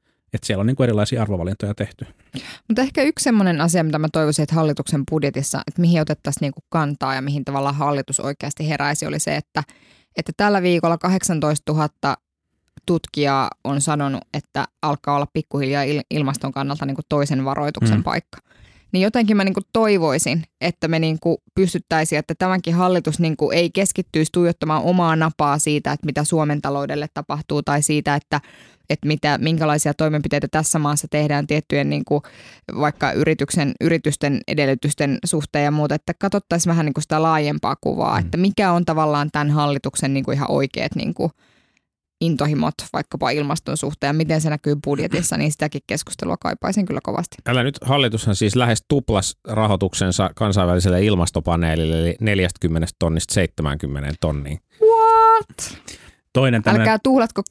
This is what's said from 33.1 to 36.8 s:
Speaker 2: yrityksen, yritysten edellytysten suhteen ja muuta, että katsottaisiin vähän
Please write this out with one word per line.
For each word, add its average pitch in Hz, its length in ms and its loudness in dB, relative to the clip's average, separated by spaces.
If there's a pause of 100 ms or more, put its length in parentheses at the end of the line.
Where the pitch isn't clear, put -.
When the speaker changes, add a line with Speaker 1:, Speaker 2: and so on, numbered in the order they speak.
Speaker 2:
yrityksen, 151 600 0 (100)
yritysten 147 680 0
edellytysten 143 800 0
suhteen 147 400 -2
ja 147 60 2
muuta, 151 240 0
että 165 240 -6
katsottaisiin 185 520 0
vähän 165 140 2